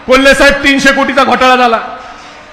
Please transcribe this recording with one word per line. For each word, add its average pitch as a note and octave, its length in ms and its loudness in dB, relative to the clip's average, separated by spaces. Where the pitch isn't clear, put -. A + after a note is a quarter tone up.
कोल्हे C4+ 280 2
साहेब C#4+ 200 2
तीनशे C#4 380 0
कोटीचा C4+ 320 -2
घोटाळा B3 320 0
झाला. A#3 220 0